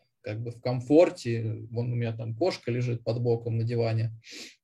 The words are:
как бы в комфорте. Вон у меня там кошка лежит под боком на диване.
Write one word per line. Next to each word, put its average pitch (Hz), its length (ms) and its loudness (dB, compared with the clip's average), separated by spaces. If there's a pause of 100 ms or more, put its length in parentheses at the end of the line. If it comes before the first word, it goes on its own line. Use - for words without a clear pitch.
(220)
как 107 220 -6
бы 117 80 -8
в - 100 -16
комфорте. 123 1080 2
Вон 120 220 -2
у - 20 -2
меня 117 180 -2
там 110 220 -8
кошка 165 360 -2
лежит 120 320 0
под 117 180 0
боком 117 360 0
на 113 80 0
диване. 113 480 0 (500)